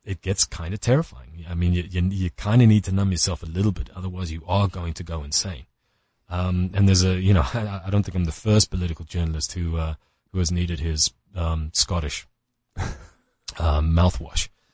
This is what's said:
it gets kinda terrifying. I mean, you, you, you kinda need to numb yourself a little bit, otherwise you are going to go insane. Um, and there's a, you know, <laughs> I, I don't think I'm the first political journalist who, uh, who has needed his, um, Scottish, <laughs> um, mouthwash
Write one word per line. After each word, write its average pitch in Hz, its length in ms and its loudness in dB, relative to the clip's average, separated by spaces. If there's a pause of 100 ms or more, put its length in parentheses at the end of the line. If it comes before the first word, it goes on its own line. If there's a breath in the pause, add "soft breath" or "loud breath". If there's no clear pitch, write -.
it 95 180 -8
gets 95 220 -2
kinda 87 340 -6
terrifying. 101 680 -2
I 87 60 -6
mean, 87 180 4
you, 87 180 2
you, 90 200 0
you 95 200 -2
kinda 117 360 4
need 107 180 6
to 95 80 -4
numb 98 180 0
yourself 87 320 -2
a - 40 -10
little 95 260 0
bit, - 240 -8
otherwise 90 340 -8
you 80 160 -8
are 98 220 2
going 87 260 -6
to - 80 -10
go 82 220 -8
insane. 73 420 -6 (640)
Um, 90 460 0
and 98 120 6
there's 92 180 6
a, 92 160 2
you 98 140 4
know, 80 80 6
<laughs> - 120 -4
I, 101 320 -6
I 95 40 -6
don't 101 140 2
think 87 100 -8
I'm 90 100 0
the 82 80 -2
first 107 380 2
political 87 340 -4
journalist 80 500 -4
who, 82 240 -4
uh, 80 160 -4 (380)
who 92 60 -4
has 87 140 0
needed 87 260 -2
his, 78 340 -2 (220)
um, 82 380 -2
Scottish, - 540 -2 (260)
<laughs> - 240 -20 (800 loud breath)
um, 80 360 2
mouthwash - 540 2 (260)